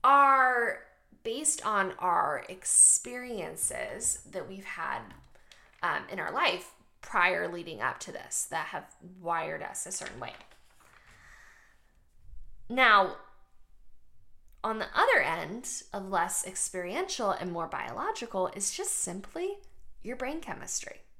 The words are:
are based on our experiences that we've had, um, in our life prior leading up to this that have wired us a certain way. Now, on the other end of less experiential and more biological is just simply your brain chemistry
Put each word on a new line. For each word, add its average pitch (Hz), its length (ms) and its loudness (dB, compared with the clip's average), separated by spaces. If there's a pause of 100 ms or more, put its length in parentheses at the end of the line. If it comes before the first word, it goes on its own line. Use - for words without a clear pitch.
are 262 760 6 (420)
based 277 420 0
on 196 340 2
our 170 500 2
experiences 185 1700 0 (120)
that 185 180 -8
we've 190 160 -12
had, 139 360 -6 (840)
um, 156 280 0
in 190 80 -6
our 160 140 -4
life 226 400 0 (280)
prior 175 500 2
leading 165 300 -10
up 123 200 0
to - 120 -12
this - 380 -6
that 160 160 -2
have - 180 -8 (360)
wired 165 420 -2
us - 240 -6
a - 60 -8
certain - 280 -8
way. 120 120 -8 (2500)
Now, 220 440 8 (1500)
on 220 140 -2
the - 160 -4
other 494 260 8
end 165 480 -2 (240)
of 190 160 -8
less 180 380 0
experiential 196 840 -2
and 180 220 -2
more 165 140 -4
biological 247 840 -4
is - 220 -2
just - 240 -4
simply 339 640 -4 (440)
your 240 140 -8
brain 285 240 -6
chemistry - 640 -8 (180)